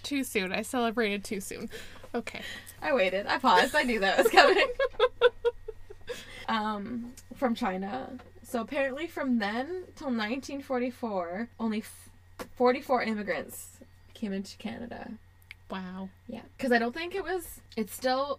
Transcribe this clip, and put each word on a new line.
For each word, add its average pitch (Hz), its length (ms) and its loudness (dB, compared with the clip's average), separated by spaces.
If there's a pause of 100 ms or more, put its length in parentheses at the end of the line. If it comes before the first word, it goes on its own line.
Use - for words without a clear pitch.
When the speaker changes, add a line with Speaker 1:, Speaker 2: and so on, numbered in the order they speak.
Speaker 1:
too 277 220 -2
soon. 190 280 0
I 208 100 -2
celebrated 220 600 0
too 202 180 -4
soon. - 280 -8 (460)
Okay. - 280 -6 (380)
Speaker 2:
I 302 120 0
waited. 190 340 2
I - 120 2
paused. 254 360 6
I 302 80 6
knew 240 180 2
that 190 180 4
was - 100 8
coming. 480 440 8
Speaker 1:
<laughs> - 40 -8 (1700)
Speaker 2:
Um, 220 640 -4 (220)
from 226 200 2
China. 208 560 -4 (320)
So - 180 -4
apparently 269 460 -2
from 269 320 0
then 262 460 -2 (120)
till 294 140 -4
nineteen 247 500 -2
forty-four, 233 880 -4 (100)
only 220 200 0
f-, - 320 -12 (460)
forty-four 254 460 4
immigrants 208 760 -4 (340)
came 202 220 -6
into 196 240 -6
Canada. - 540 -10 (580)
Speaker 1:
Wow. 190 400 -8 (180)
Speaker 2:
Yeah. 220 140 -10 (160)
'Cause 262 120 0
I 240 80 6
don't 233 160 0
think 349 200 -6
it 381 100 -2
was, 349 360 -6 (160)
it 220 140 -4
still 269 480 0